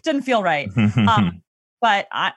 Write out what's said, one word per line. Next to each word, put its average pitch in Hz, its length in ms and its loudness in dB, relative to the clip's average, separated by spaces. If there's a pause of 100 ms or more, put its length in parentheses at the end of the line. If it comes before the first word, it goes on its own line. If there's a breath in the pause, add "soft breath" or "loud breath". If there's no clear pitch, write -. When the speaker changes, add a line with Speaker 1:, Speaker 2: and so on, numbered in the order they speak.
Speaker 1:
Didn't 285 200 -2
feel 233 200 0
right. 147 320 -2
Speaker 2:
<laughs> 110 220 2
Speaker 1:
Um, 101 440 2 (400)
but 208 320 2
I, 170 240 -4